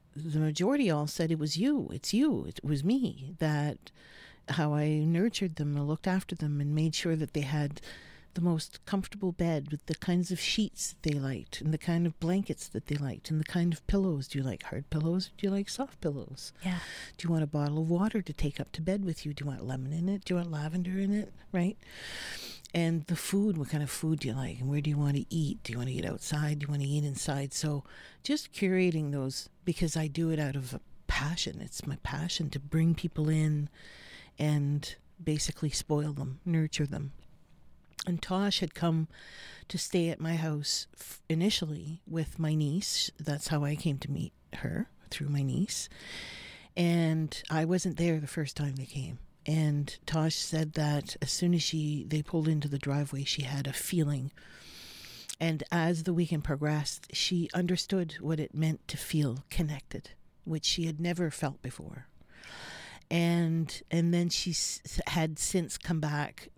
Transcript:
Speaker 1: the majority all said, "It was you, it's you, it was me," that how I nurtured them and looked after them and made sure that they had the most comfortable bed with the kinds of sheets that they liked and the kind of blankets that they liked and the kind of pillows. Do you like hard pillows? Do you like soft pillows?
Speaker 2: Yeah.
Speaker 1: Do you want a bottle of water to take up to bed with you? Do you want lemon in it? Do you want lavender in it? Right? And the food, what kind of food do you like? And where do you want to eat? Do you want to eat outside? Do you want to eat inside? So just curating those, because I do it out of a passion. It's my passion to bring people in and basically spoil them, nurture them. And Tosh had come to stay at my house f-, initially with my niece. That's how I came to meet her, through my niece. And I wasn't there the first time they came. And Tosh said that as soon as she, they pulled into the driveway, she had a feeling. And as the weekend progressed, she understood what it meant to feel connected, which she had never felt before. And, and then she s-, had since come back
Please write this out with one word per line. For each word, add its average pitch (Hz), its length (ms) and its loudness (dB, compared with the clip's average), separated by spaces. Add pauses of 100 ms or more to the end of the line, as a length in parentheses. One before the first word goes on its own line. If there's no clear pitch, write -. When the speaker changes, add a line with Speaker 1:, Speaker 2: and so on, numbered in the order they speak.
(140)
Speaker 1:
the 156 260 -2
majority 180 520 2
all 151 160 2
said, 160 240 0
"It 160 80 2
was 151 160 0
you, 262 380 2
it's - 200 -4
you, 220 360 4
it - 140 -10
was 139 200 2
me," 185 560 0
that 147 520 0 (580)
how 151 240 2
I 151 320 4
nurtured 175 500 2
them 147 220 0
and 143 100 2
looked 151 180 0
after 185 300 0
them 147 240 0
and 147 160 2
made 156 180 4
sure 165 220 2
that 156 180 -2
they 147 80 0
had 147 380 0 (560)
the 170 60 0
most 165 440 0
comfortable 190 460 -2
bed 160 400 0
with 147 160 -6
the 160 80 -2
kinds 175 340 2
of 180 100 -2
sheets - 540 -2
that - 160 -4
they 147 80 2
liked 135 440 -4
and 156 120 2
the 156 40 0
kind 170 280 2
of 160 140 0
blankets 180 480 0
that - 200 -6
they 143 80 0
liked 139 360 -4
and 156 80 2
the 156 60 0
kind 170 280 2
of - 140 -6
pillows. 185 400 2
Do - 100 -4
you 135 60 2
like 127 200 -2
hard - 260 -8
pillows? 165 480 0
Do 202 100 -2
you 190 40 2
like 202 180 0
soft - 320 -6
pillows? 143 520 -6 (100)
Speaker 2:
Yeah. 180 160 -2 (380)
Speaker 1:
Do 170 100 -4
you 165 40 2
want 160 120 4
a 147 40 2
bottle 147 320 0
of 160 100 0
water 190 320 4
to 156 120 -8
take - 260 0
up - 140 -8
to 165 80 -4
bed 190 220 0
with 170 220 -4
you? 151 80 -4
Do 143 120 -8
you 147 40 -2
want 131 160 -6
lemon 131 280 -4
in 170 160 0
it? 196 160 -2
Do - 80 0
you 180 40 4
want 170 140 -2
lavender 170 480 -2
in 196 140 2
it? 208 200 -2 (180)
Right? 185 260 2 (960)
And 165 320 2
the 170 100 0
food, 202 420 2
what 139 120 -2
kind 151 140 2
of 135 60 -2
food 160 300 0
do 139 80 -2
you 110 60 0
like? 127 260 -4
And 131 100 0
where 147 120 2
do 147 80 2
you 143 80 2
want 143 180 4
to 139 140 0
eat? 156 340 0
Do - 80 -6
you 113 60 -4
want 123 120 -2
to 127 60 -4
eat - 100 -2
outside? 151 540 0
Do 143 60 -4
you 143 60 -4
want 143 100 0
to 139 60 0
eat 147 180 2
inside? 139 480 -2
So 147 320 -2 (360)
just - 300 -2
curating 180 640 2
those, 135 340 -4 (160)
because 165 320 0
I 160 120 2
do 160 220 0
it 156 100 2
out 139 180 0
of 127 160 -6
a - 80 -8 (260)
passion. 147 540 -2
It's - 260 -8
my 135 160 -2
passion 151 460 -2
to 143 100 -4
bring 160 360 4
people 156 340 -2
in 156 400 4 (680)
and 147 560 2 (300)
basically 151 460 0
spoil 147 420 0
them, 139 340 -6
nurture 160 400 2
them. 139 280 -4 (920)
And 175 140 0
Tosh 196 380 2
had 175 160 -2
come 160 320 4 (640)
to 185 80 -4
stay 170 320 2
at - 100 -2
my 160 160 0
house 156 500 0 (140)
f-, - 300 -14
initially 160 760 0
with 160 320 -4
my 156 160 2
niece. 156 560 2 (100)
That's 147 280 -2
how 147 160 2
I 147 120 0
came 147 240 0
to 135 120 -6
meet 151 220 -4 (240)
her, - 320 -4 (200)
through 143 200 -4
my 143 120 2
niece. 135 460 0 (920)
And 165 720 2
I 160 160 2
wasn't 180 320 2
there 170 220 4
the 147 80 -4
first 151 300 -4
time 143 180 -2
they 131 100 -6
came. - 340 -8 (280)
And 147 480 2 (100)
Tosh 156 300 2
said 156 380 -2
that 147 480 0
as 131 100 -2
soon 175 220 4
as 165 100 4
she, 151 440 0
they 151 140 0
pulled 156 260 0
into 147 200 2
the 139 120 -2
driveway, 139 440 0
she 143 200 -2
had 139 240 -2
a 135 60 -4
feeling. 143 580 0 (1080)
And 160 320 2
as 165 320 4
the 180 100 0
weekend 165 300 2
progressed, 151 720 0
she - 380 2
understood 180 640 0
what 156 200 0
it - 140 -4
meant 156 340 0
to - 100 -6
feel 139 520 0
connected, - 640 -2 (320)
which 160 220 -4
she - 200 2
had 156 140 -2
never 175 320 0
felt 135 300 -4
before. 120 460 -10 (1040)
And, 170 720 4 (100)
and 170 200 6
then 175 180 4
she - 200 0
s-, - 580 -2
had 160 300 2
since - 400 0
come 160 220 0
back 147 580 -2